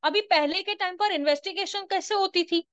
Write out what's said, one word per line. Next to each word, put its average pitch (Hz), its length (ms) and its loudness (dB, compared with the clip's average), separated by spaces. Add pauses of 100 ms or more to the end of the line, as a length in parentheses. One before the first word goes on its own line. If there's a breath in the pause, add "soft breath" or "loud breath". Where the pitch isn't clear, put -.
अभी 311 200 2
पहले 320 400 2
के 415 120 -4
time 370 220 -4
पर 415 140 2
investigation 349 720 -2
कैसे 392 300 -2
होती 381 280 2
थी? 339 300 0